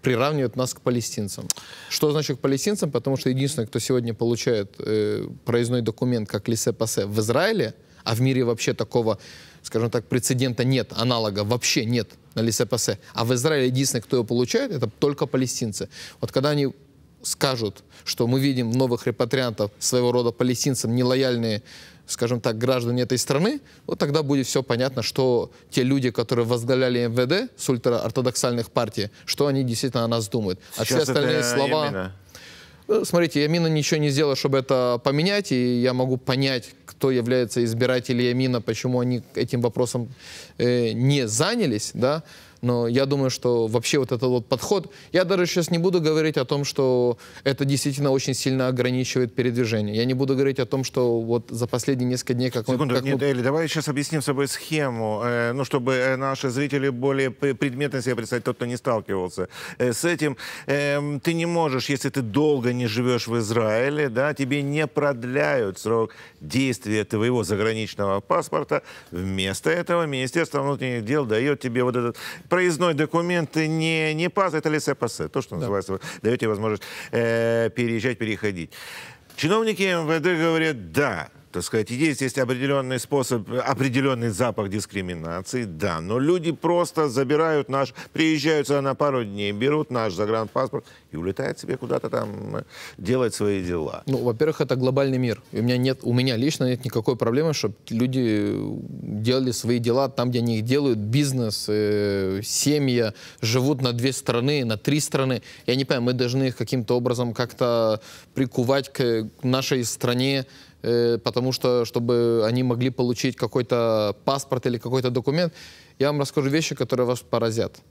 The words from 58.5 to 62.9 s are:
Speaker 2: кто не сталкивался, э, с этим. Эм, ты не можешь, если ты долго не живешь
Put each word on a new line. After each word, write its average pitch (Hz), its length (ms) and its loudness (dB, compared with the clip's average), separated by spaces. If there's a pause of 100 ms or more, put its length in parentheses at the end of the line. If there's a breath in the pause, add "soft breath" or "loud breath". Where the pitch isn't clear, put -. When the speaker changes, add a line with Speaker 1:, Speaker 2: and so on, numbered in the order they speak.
Speaker 2:
кто 123 120 -6
не 120 100 -6
сталкивался, 98 720 -4 (300 loud breath)
э, 127 140 2
с 113 120 -4
этим. 156 320 0 (300 loud breath)
Эм, 143 520 0
ты 165 160 0
не 165 120 0
можешь, 160 440 0
если 139 200 0
ты 139 120 -2
долго 123 500 2
не 123 140 0
живешь 120 400 0